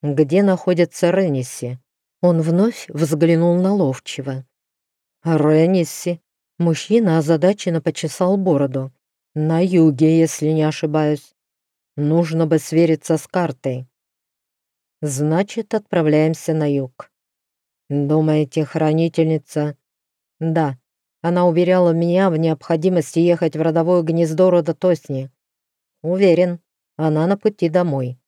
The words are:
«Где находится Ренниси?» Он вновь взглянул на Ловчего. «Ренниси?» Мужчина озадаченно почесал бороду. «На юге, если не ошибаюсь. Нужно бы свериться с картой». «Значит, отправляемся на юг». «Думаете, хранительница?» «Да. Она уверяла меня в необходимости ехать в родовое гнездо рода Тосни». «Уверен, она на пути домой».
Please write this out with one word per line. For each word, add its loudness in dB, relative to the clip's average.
«Где 2
находится 0
Ренниси?» -2
Он 2
вновь 0
взглянул 2
на 0
Ловчего. -4
«Ренниси?» 0
Мужчина 2
озадаченно 0
почесал -2
бороду. -2
«На -2
юге, 4
если 0
не 0
ошибаюсь. -2
Нужно 0
бы 0
свериться 0
с -8
картой». -6
«Значит, -4
отправляемся 0
на -2
юг». -6
«Думаете, 0
хранительница?» -2
«Да. -2
Она 2
уверяла 2
меня 2
в -2
необходимости -2
ехать 0
в -6
родовое 0
гнездо 0
рода 0
Тосни». -4
«Уверен, 2
она 0
на 0
пути -2
домой». -2